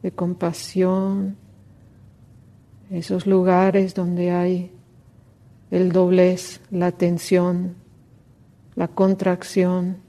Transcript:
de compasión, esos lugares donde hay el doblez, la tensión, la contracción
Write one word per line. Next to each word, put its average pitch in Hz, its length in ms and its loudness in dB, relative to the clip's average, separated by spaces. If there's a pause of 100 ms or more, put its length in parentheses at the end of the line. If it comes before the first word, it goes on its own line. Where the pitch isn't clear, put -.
de 185 100 -6
compasión, 185 1200 -2 (1500)
esos 180 360 -4
lugares 185 680 4
donde 175 360 -2
hay 180 420 -2 (1000)
el 180 220 0
doblez, 180 680 2 (100)
la 180 220 0
tensión, 180 840 0 (1000)
la 170 120 -2
contracción 185 1080 -2 (100)